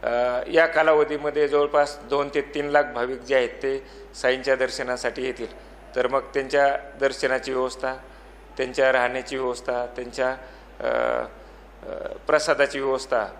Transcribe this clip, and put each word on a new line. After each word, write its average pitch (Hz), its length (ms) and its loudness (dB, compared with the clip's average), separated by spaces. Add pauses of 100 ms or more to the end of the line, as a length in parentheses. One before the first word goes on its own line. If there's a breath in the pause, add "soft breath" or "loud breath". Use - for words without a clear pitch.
अ, 123 400 0 (100)
या 165 140 6
कालावधीमध्ये 151 800 2
जवळपास 147 560 2
दोन 143 300 0
ते 147 60 2
तीन 143 260 -4
लाख 147 160 4
भाविक 123 380 -2
जे 135 160 0
आहेत 123 120 4
ते 135 340 -4 (400 loud breath)
साईंच्या 131 340 2
दर्शनासाठी 123 720 -2
येतील, 120 300 -8 (400 loud breath)
तर 127 100 2
मग 135 140 2
त्यांच्या 139 580 2 (220)
दर्शनाची 131 520 0
व्यवस्था, 127 420 -2 (640 loud breath)
त्यांच्या 131 360 2
राहण्याची 127 440 0
व्यवस्था, 123 500 -4
त्यांच्या, 123 500 -4 (440 loud breath)
अ, - 80 -2 (1000 loud breath)
अ, - 60 -10 (320)
प्रसादाची 143 540 2
व्यवस्था 131 400 0 (200)